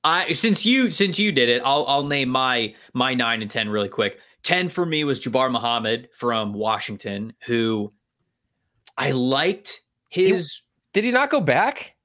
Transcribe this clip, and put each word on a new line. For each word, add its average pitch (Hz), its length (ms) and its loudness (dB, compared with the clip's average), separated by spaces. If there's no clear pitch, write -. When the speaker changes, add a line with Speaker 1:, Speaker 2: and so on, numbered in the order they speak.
Speaker 1:
I, 165 260 2
since 202 340 0
you, 247 260 2
since 190 280 0
you 208 140 2
did 123 160 4
it, 120 160 2
I'll, 143 220 2
I'll 143 180 0
name 139 240 -2
my, 127 440 0
my 127 200 0
nine 117 280 0
and 104 100 -6
ten 110 160 -2
really 104 220 -2
quick. 101 300 -2
Ten 180 260 0
for 175 160 -2
me 156 180 -2
was 139 180 -2
Jabbar 127 300 0
Muhammad 117 640 -2
from 113 400 -2
Washington, 107 800 -4
who 113 460 0
I 131 140 0
liked 135 680 0
Speaker 2:
He 185 200 2
Speaker 1:
his 175 320 0
Speaker 2:
did 202 100 2
he 240 80 0
not 269 180 2
go 285 120 2
back? 165 640 0